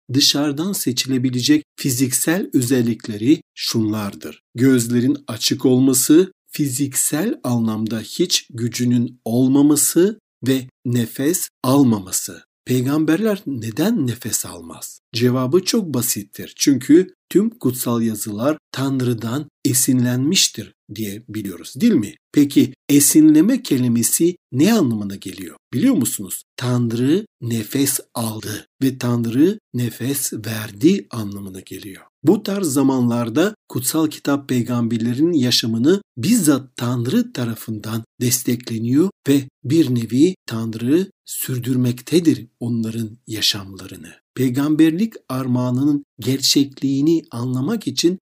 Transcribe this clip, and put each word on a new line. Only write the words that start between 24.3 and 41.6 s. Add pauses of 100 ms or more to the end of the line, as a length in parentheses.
ne
anlamına
geliyor? (160)
Biliyor
musunuz? (140)
Tanrı (140)
nefes (140)
aldı (160)
ve
Tanrı (160)
nefes
verdi
anlamına
geliyor. (200)
Bu
tarz
zamanlarda (140)
kutsal
kitap
peygamberlerin
yaşamını (140)
bizzat
Tanrı
tarafından (160)
destekleniyor (180)
ve (160)
bir
nevi (120)
Tanrı (140)
sürdürmektedir (140)